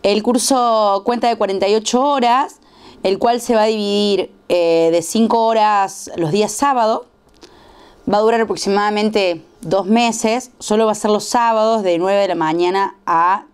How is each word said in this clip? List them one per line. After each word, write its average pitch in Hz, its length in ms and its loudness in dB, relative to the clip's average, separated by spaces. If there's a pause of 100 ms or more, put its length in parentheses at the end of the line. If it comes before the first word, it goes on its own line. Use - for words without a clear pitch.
El 202 200 0
curso 220 800 0
cuenta 240 240 -2
de 226 80 0
cuarenta 196 320 -2
y 208 60 2
ocho 220 280 0
horas, 269 580 0 (420)
el 190 160 0
cual 233 240 0
se 240 120 -2
va 214 100 2
a - 20 2
dividir, 202 640 -2 (160)
eh, 165 420 2
de 165 120 2
cinco 226 420 0
horas 214 720 0
los 160 160 -2
días 208 200 0
sábado. 247 560 -2 (1000)
Va 202 60 2
a 208 40 4
durar 220 200 2
aproximadamente 208 1040 0 (160)
dos 180 240 -2
meses, 226 680 0 (100)
solo 220 260 0
va 214 60 0
a - 20 -2
ser 214 160 -4
los 208 140 0
sábados 226 580 0
de 175 160 0
nueve 196 240 0
de 190 60 0
la 175 80 -2
mañana 175 680 -2
a 175 500 0